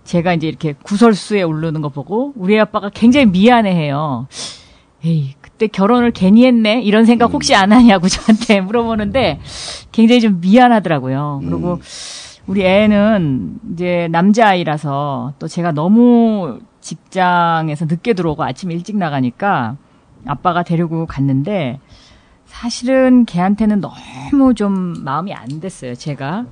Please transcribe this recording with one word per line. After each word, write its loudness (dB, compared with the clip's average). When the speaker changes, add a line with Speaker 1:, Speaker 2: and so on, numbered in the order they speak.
Speaker 1:
제가 -2
이제 -4
이렇게 -6
구설수에 2
오르는 -4
거 -6
보고 -6
우리 0
아빠가 -2
굉장히 4
미안해해요. 2
"에이, -2
그때 -6
결혼을 0
괜히 4
했네?" 2
이런 4
생각 4
혹시 -2
Speaker 2:
음. 4
Speaker 1:
안 4
하냐고 6
<laughs> 2
저한테 0
물어보는데 -2
굉장히 4
좀 0
미안하더라고요. 2
그리고 -4
Speaker 2:
음. -8
Speaker 1:
우리 -2
애는 2
이제 -4
남자아이라서 0
또 -10
제가 -4
너무 2
직장에서 -2
늦게 -2
들어오고 -4
아침 -8
일찍 -8
나가니까 -4
아빠가 -4
데리고 -4
갔는데, -4
사실은 0
걔한테는 0
너무 -2
좀 -4
마음이 -6
안 -14
됐어요, -14
제가. -10